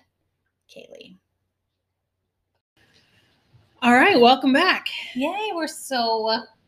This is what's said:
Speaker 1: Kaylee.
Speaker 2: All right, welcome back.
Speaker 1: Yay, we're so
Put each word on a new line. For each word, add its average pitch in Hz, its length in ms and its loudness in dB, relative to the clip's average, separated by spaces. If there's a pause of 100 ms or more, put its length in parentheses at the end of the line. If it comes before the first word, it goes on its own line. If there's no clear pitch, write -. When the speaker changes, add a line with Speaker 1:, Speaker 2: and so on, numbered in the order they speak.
(680)
Speaker 1:
Kaylee. - 460 -20 (2750)
Speaker 2:
All 240 120 2
right, 302 260 4
welcome 262 340 4
back. 320 340 0 (260)
Speaker 1:
Yay, 370 400 -6
we're 320 140 -6
so 226 720 -4 (260)